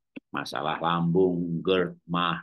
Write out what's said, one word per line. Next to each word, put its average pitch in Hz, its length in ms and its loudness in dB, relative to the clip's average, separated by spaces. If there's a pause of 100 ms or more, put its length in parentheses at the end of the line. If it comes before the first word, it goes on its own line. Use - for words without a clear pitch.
(340)
masalah 73 480 -4
lambung, 85 800 2
gerd, 90 320 2 (160)
mah, 85 320 -2